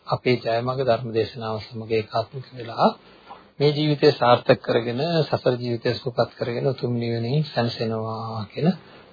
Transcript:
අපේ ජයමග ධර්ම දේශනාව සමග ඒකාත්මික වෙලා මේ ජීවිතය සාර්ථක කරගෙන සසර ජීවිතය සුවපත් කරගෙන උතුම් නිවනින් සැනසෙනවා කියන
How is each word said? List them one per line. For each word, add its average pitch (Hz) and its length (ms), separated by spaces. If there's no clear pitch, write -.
අපේ 123 340
ජයමග 123 420
ධර්ම 123 320
දේශනාව 110 480
සමග 110 320
ඒකාත්මික 113 600
වෙලා 120 360
මේ 147 180
ජීවිතය 147 400
සාර්ථක 123 500
කරගෙන 120 400
සසර 139 380
ජීවිතය 123 380
සුවපත් 120 400
කරගෙන 120 340
උතුම් 127 260
නිවනින් 117 500
සැනසෙනවා 110 1000
කියන 135 220